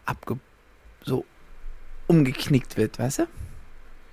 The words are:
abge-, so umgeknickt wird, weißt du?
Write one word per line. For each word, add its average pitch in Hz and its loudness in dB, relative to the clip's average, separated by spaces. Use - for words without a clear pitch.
abge-, - -4
so 127 -2
umgeknickt 139 4
wird, 110 0
weißt 123 0
du? 339 2